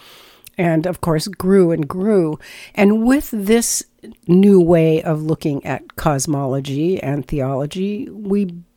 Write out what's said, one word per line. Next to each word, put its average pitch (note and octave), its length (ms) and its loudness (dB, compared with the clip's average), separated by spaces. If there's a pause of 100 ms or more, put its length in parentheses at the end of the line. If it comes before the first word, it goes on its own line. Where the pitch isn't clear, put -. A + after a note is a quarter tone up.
(560)
and E3 300 0
of F3+ 140 -6
course D#3+ 280 -2
grew F#3 440 2
and D#3+ 160 -2
grew. F#3 500 0 (360)
And G#3 300 2
with C4+ 280 2
this A3+ 500 0 (440)
new F#3+ 340 6
way D#3+ 420 4
of D#3 200 -4
looking D#3 440 -4
at - 300 -10
cosmology C#3 1080 -2
and C#3 240 -4
theology, D3 840 -4
we G3+ 360 -4 (320)